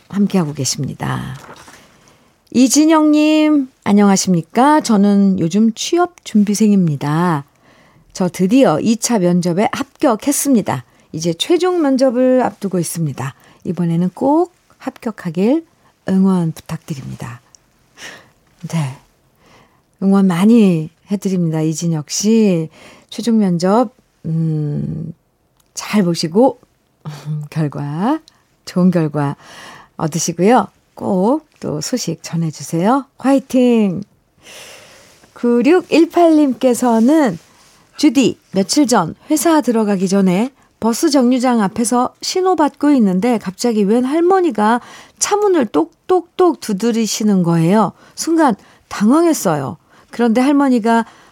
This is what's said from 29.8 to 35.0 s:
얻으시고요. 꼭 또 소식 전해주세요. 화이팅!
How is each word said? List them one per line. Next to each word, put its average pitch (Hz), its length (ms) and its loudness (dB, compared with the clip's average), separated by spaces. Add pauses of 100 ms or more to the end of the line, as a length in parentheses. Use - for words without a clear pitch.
얻으시고요. 175 720 0 (260)
꼭 226 600 -2 (100)
또 147 160 -6
소식 165 420 -8
전해주세요. 165 840 -4 (100)
화이팅! 247 840 0 (1300)